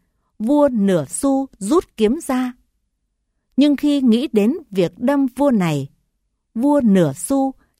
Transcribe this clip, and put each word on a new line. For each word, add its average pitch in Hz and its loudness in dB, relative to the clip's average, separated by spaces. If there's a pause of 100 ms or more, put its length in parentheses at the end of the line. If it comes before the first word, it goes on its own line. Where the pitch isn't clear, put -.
(380)
vua 285 2
Nửa 196 0
Xu 269 -2 (120)
rút 247 -2 (120)
kiếm 220 0
ra. 254 -4 (1040)
Nhưng 285 2
khi 285 -2
nghĩ 240 2
đến 220 2 (160)
việc 175 -2
đâm 277 0
vua 285 0
này, 160 -2 (640)
vua 285 2
Nửa 185 4
Xu 269 -4 (260)